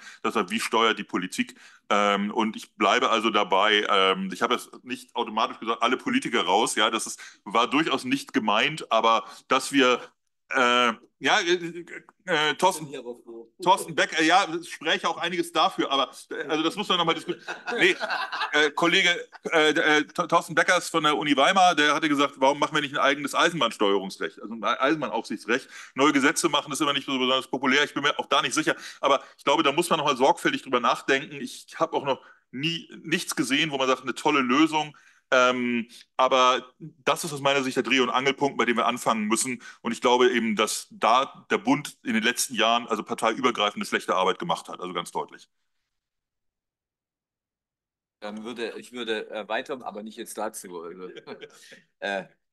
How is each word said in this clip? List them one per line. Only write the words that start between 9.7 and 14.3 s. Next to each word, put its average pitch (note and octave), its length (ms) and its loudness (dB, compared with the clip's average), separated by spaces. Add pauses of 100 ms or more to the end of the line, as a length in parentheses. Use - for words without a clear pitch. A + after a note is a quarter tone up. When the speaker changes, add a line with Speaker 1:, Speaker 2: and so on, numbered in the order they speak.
Speaker 1:
wir, B2+ 300 4 (480)
äh, B2 440 2 (260)
ja, D#3 200 2
äh, E3+ 460 -2 (400)
äh, D3+ 300 0
Thorsten, D#3+ 380 0 (680)
Thorsten F3+ 340 2
Becker, E3+ 260 0
ja, F3 240 6 (160)